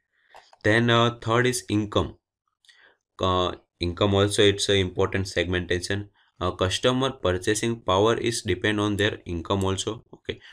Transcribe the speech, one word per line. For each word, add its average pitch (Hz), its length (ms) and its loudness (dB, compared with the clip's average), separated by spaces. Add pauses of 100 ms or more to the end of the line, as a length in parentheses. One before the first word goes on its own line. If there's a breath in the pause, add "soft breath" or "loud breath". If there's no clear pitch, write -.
(640 soft breath)
then, 113 240 4
uh, 117 320 4
third 123 260 2
is 123 220 -2
income. 104 480 -2 (1000 soft breath)
Uh, 92 360 0 (260)
income 87 340 0
also, 101 300 4
it's 101 240 2
a 104 60 2
important 95 560 0
segmentation. 90 800 -4 (320)
Uh, 90 100 0
customer 127 600 0
purchasing 92 680 -2
power 104 340 2
is 117 260 -4
depend 104 380 -2
on 104 180 0
their 101 280 0
income 90 380 -2
also. 95 400 -2 (100)
Okay, - 280 -12 (120)